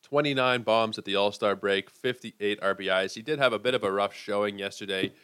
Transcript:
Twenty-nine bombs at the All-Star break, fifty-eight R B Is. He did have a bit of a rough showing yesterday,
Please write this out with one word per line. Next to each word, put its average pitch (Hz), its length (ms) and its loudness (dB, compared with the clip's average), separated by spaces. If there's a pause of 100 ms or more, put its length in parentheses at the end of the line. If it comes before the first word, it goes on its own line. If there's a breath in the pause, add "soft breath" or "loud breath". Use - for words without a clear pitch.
Twenty-nine 131 600 2
bombs 110 360 2
at 90 60 -10
the 98 120 -2
All-Star 101 400 2
break, 98 340 0
fifty-eight 107 720 -4
R 98 140 2
B 95 140 -6
Is. 95 260 0
He 113 80 -14
did 143 160 -4
have 127 140 4
a 104 60 -2
bit 123 160 0
of 110 100 -2
a 98 60 0
rough 98 240 0
showing 101 440 -4
yesterday, 98 540 -6 (120 soft breath)